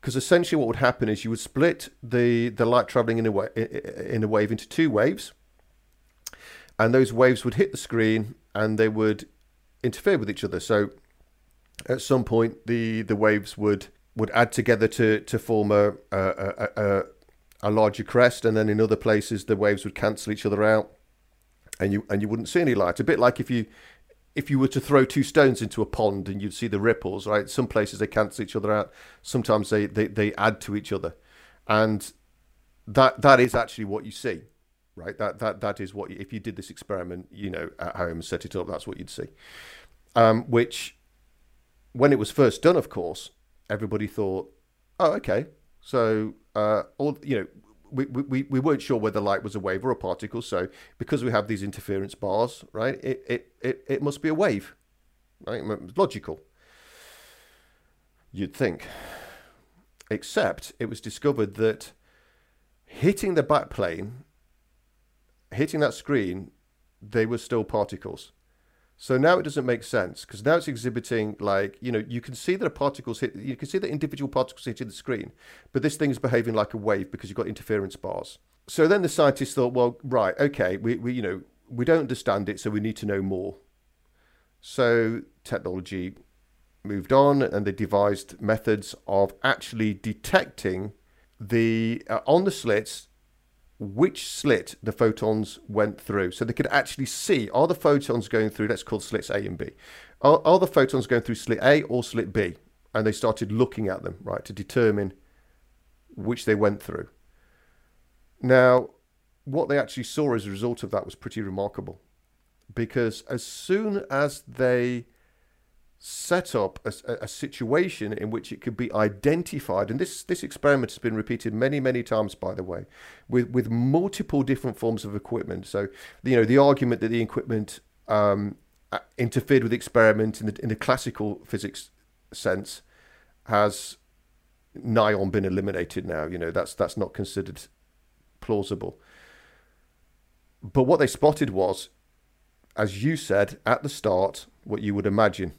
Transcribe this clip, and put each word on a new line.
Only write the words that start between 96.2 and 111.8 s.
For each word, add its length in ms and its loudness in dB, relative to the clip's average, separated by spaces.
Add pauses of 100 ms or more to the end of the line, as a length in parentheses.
So 140 -4
they 80 -4
could 140 -2
actually 400 -2
see, 420 -2
are 180 2
the 80 0
photons 540 2
going 200 2
through, 180 -4
let's 160 -2
call 180 -4
slits 280 -6
A 100 -2
and 180 -8
B, 140 -8 (500)
are, 240 6
are 140 8
the 80 2
photons 380 2
going 180 2
through 120 -4
slit 260 -2
A 220 6
or 180 -2
slit 300 -4
B? 240 -2 (380)
And 120 0
they 60 2
started 400 -2
looking 380 0
at 140 -6
them, 180 -8
right, 240 -8
to 80 -14
determine 600 0 (1040)
which 300 -4
they 100 4
went 260 2
through. 280 -10 (1300)
Now, 500 6 (520)
what 240 -2
they 100 2
actually 260 -4
saw 300 0
as 120 -2
a 60 -8
result 320 -4
of 80 -8
that 120 -2
was 120 -14
pretty 260 -10
remarkable, 580 -6 (760)